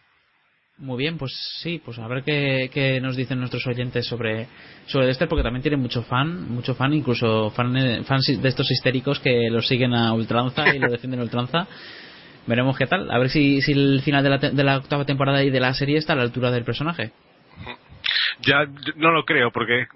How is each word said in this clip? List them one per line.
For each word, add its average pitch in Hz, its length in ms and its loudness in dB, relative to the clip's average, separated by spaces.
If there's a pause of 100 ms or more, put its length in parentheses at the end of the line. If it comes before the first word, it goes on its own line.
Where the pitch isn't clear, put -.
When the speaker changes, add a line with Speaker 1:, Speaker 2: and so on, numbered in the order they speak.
(800)
Speaker 1:
Muy 131 180 -8
bien, 156 220 -2
pues 135 120 -6 (300)
sí, 170 240 -6
pues 113 140 -12
a 110 80 -10
ver 131 160 -4
qué, 139 500 0
qué 135 260 2
nos 127 160 -2
dicen 131 240 -4
nuestros 127 280 -4
oyentes 123 400 -4
sobre, 113 400 -4 (400)
sobre 135 180 2
Dexter, 135 240 0
porque 147 140 0
también 120 180 -2
tiene 147 160 0
mucho 123 240 -2
fan, 151 480 -2
mucho 120 240 -2
fan, 131 200 0
incluso 113 580 2
fan, 123 260 0
eh, 127 280 0
fans 135 200 0 (160)
de 131 80 2
estos 131 220 -2
histéricos 131 480 0
que 117 320 2
los 113 160 0
siguen 123 260 2
a 117 200 2
ultranza 123 640 0
y 135 40 -4
lo 127 80 0
Speaker 2:
<laughs> 120 40 0
Speaker 1:
defienden 127 280 -4
a 123 40 -2
ultranza. 123 440 -2 (800)
Veremos 123 320 2
qué 131 100 0
tal, 185 220 -2
a 117 100 0
ver 131 100 2
si, 139 320 4
si 147 100 2
el 139 320 4
final 143 200 2
de 139 60 4
la 139 100 2
te-, 143 120 0
de 139 140 2
la 139 140 2
octava 143 260 -2
temporada 139 380 0
y 139 60 2
de 131 120 2
la 127 120 2
serie 139 240 0
está 156 160 -2
a - 40 0
la 123 60 2
altura 123 280 0
del 120 140 -2
personaje. 120 460 -4 (1300)
Speaker 2:
Ya, 139 240 4
yo 143 320 -10
no 160 140 4
lo 156 120 4
creo, 127 280 2
porque, 120 340 0 (100)